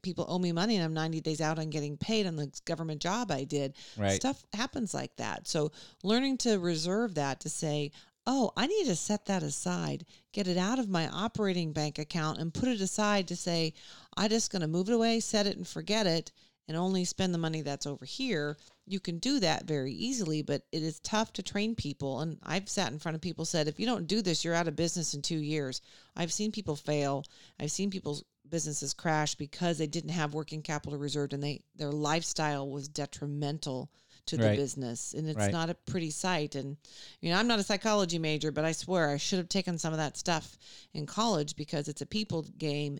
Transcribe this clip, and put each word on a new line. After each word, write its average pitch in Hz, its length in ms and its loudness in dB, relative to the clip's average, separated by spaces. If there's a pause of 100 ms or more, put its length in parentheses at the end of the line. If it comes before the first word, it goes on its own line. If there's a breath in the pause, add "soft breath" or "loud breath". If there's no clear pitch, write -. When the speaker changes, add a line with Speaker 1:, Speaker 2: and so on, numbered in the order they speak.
Speaker 1:
people 175 260 -2
owe 180 100 0
me 175 140 2
money 202 240 2
and 175 80 4
I'm 160 100 0
ninety 160 260 0
days 156 200 0
out 160 180 2
on 160 120 -2
getting 147 260 -2
paid 214 300 0
on 165 100 -2
the 147 140 -2 (140)
government 160 360 -4
job 202 300 0
I 139 140 0
did?" 143 300 0 (220 loud breath)
Speaker 2:
Right. 101 160 4
Speaker 1:
Stuff 254 400 0
happens 208 420 -2
like 131 220 -4
that. 113 320 -4
So 151 240 0 (300 loud breath)
learning 247 360 2
to 220 200 4
reserve 175 560 2
that, 139 260 0
to - 80 -6
say, 147 440 -2 (340 loud breath)
"Oh, 254 300 4
I 226 100 2
need 392 200 2
to 185 100 2
set - 300 -2
that 190 160 2
aside, 156 640 -2 (280 soft breath)
get 202 160 -2
it 175 100 4
out 208 200 2
of 233 100 0
my 170 200 2
operating 180 640 0
bank 151 260 -2
account 156 400 -2
and 160 140 -2
put - 160 0
it 233 120 2
aside," 202 480 2
to 180 80 -4
say, 165 360 0 (440 loud breath)
"I 190 120 2
just 220 220 2
gonna 175 180 0
move 180 200 2
it 240 60 4
away, 226 260 4
set 202 260 2
it 202 100 -2
and 175 100 -6
forget 196 400 0
it, 165 260 2 (360 soft breath)
and 160 80 -2
only 180 280 2
spend 185 300 0
the 170 40 0
money 160 240 0
that's 139 240 -4
over 139 180 -6
here." 151 520 -2 (300 soft breath)
You 196 140 -2
can 170 200 -4
do 277 200 2
that 160 240 2
very 139 280 0
easily, 160 500 0
but 143 300 -2
it 156 100 -2
is 156 180 -4
tough 220 340 0
to 196 80 -6
train 220 340 -2
people. 139 440 -2
And 160 220 -4
I've 190 260 -2
sat 170 240 0
in 151 60 -6
front 160 160 -4
of 156 80 -6
people, 165 240 -4
said, 156 220 2
"If 151 120 -4
you 220 60 0
don't 202 220 0
do 208 120 2
this, 175 240 2
you're 165 100 2
out 170 140 2
of 147 80 -2
business 165 380 0
in 143 80 -6
two 160 160 -2
years." 147 420 -2 (340 soft breath)
I've 170 180 -2
seen 214 200 0
people 196 240 -2
fail. 143 480 0 (340 loud breath)
I've 151 140 -2
seen 196 180 0
people's 151 320 -4 (260)
businesses 156 440 -2
crash 151 440 2
because 165 420 -2
they 156 80 0
didn't 156 240 -4
have 151 240 0
working 156 280 -6
capital 147 360 -4
reserved, 143 340 -2
and 143 100 -4
they, 147 200 -4 (140)
their 147 160 -4
lifestyle 151 760 0
was 139 180 -6
detrimental 147 1040 -4 (360 soft breath)
to - 100 -2
the 117 120 4
Speaker 2:
Right. 104 100 6
Speaker 1:
business. 127 560 -4
And 156 120 -2
it's 156 120 -2
Speaker 2:
Right. 107 140 4
Speaker 1:
not 165 180 2
a 175 40 -2
pretty 165 360 -4
sight. 156 440 0
And, 139 220 -4 (460 loud breath)
you 165 80 2
know, 175 80 6
I'm 226 80 4
not 226 140 4
a - 20 4
psychology 196 560 4
major, 151 340 0
but 151 140 2
I 165 60 2
swear 170 360 2
I 143 80 2
should 185 220 0
have 170 100 -2
taken 180 300 0
some 160 160 0
of 156 40 0
that 151 200 -2
stuff - 400 -2 (340 loud breath)
in 147 140 -6
college, 180 500 0
because 151 320 -4
it's 147 140 -6
a - 40 -8
people 202 360 -2 (160)
game, 147 420 -2